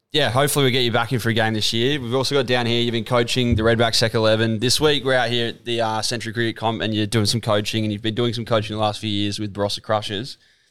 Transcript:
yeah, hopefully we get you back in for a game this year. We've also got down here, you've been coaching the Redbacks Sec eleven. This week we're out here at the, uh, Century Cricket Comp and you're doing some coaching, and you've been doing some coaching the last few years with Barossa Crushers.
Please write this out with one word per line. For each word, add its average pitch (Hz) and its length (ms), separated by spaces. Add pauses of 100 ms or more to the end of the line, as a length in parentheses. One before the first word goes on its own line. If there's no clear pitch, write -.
(120)
yeah, 143 180
hopefully 139 360
we 127 60
get 127 120
you 120 80
back 117 220
in 117 60
for 110 100
a 113 40
game 110 200
this 107 200
year. 131 260
We've 120 140
also 135 220
got 135 100
down 123 200
here, 117 160
you've 120 100
been 113 140
coaching 120 500
the 110 80
Redbacks 113 320
Sec 113 180
eleven. 110 460
This 120 220
week 147 240
we're 131 100
out 120 140
here 117 200
at 113 160
the, 117 160
uh, 110 200
Century 110 320
Cricket 113 240
Comp 110 240
and 110 120
you're 107 140
doing 107 180
some 110 160
coaching, 107 440
and 107 80
you've 101 80
been 110 140
doing 120 180
some 117 120
coaching 107 300
the 107 60
last 104 180
few 110 100
years 101 300
with 104 140
Barossa 101 280
Crushers. 107 560 (340)